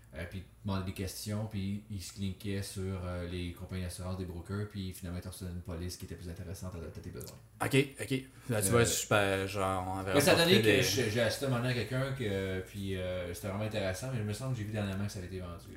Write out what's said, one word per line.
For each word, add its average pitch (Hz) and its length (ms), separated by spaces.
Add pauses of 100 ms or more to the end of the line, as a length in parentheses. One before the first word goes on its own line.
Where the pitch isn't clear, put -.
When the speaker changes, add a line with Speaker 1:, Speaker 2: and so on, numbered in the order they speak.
(160)
Speaker 1:
Euh, 85 140
puis 92 140 (200)
il 104 60
demandait 95 160
des 98 80
questions, 104 540
puis 101 420
il 98 100
se - 140
cliquait 98 480
sur, 95 220
euh, 90 480
les 87 220
compagnies 92 280
d'assurance, 92 340
des 92 100
brokers, 92 440
puis 95 240
finalement, 87 260
il - 40
te - 40
recevait 90 220
une 87 120
police 90 360
qui - 80
était 90 80
plus 87 160
intéressante 90 460
à, - 20
à 80 240
tes - 80
besoins. - 260 (300)
Speaker 2:
Ok, 135 100 (240)
ok. 131 240 (260)
Là, 107 120
tu 98 60
Speaker 1:
Euh, - 40
Speaker 2:
vois, 117 100
je 113 80
suis - 180
pas, 98 400
genre, 95 400
on 92 140
avait 95 120
Speaker 1:
mais 139 80
ça 175 120
a - 20
Speaker 2:
rencontré 165 220
Speaker 1:
donné 110 40
que 104 160
Speaker 2:
des 92 60
Speaker 1:
je, 110 260
j'ai 117 120
acheté 113 260
un - 20
moment 120 180
à 123 60
quelqu'un, 127 380
que, 98 480
puis, 98 360
euh, 90 380
c'était 101 140
vraiment 101 160
intéressant, 104 500
mais 120 60
il 104 60
me 104 80
semble 131 200
que 110 60
j'ai 104 60
vu 107 60
dernièrement 101 360
que - 40
ça - 60
avait 90 120
été 92 100
vendu, 87 380